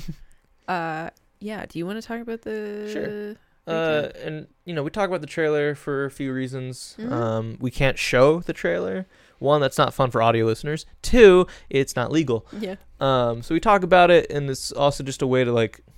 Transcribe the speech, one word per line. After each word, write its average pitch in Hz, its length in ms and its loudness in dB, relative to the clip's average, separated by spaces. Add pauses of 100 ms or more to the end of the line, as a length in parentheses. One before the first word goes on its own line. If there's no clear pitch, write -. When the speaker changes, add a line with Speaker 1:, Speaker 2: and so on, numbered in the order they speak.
(280)
Speaker 1:
<laughs> - 400 -20
Speaker 2:
uh, 165 420 -6 (300)
yeah. 208 260 -10
Do - 120 -12
you 170 80 -6
wanna 214 160 -8
talk 233 180 -10
about 233 220 -12
the 214 500 -10
Speaker 1:
Sure. 214 140 -6
Speaker 2:
recap? 208 300 -10 (320)
Speaker 1:
Uh, 160 420 -2 (140)
and, 156 220 -12 (180)
you 175 100 -10
know, 151 100 -4
we 160 60 -6
talk 202 180 -2
about 180 120 -4
the 151 60 -12
trailer 147 480 -2
for 139 300 -6
a 135 60 -6
few 135 220 -8
reasons. 131 680 -8
Speaker 2:
Mm-hmm. 233 140 -8
Speaker 1:
Um, 113 480 -4
we 127 100 -4
can't 135 280 0
show 143 420 4
the 175 120 -8
trailer. 180 540 -4 (320)
One, 147 220 2
that's 135 180 0
not 131 160 2
fun 131 180 0
for 117 100 0
audio 113 240 4
listeners. 147 400 -4 (160)
Two, 185 440 8 (220)
it's 135 280 -2
not 117 160 -2
legal. 135 340 0 (120)
Speaker 2:
Yeah. 196 180 -8 (240)
Speaker 1:
Um, 123 420 0
so 160 120 -4
we 170 60 0
talk 202 220 4
about 175 280 6
it, 170 200 6
and 143 180 -4
it's - 240 -8
also 143 300 0
just 135 180 -8
a 143 60 0
way 127 180 2
to, 120 80 0
like, 117 280 0 (180)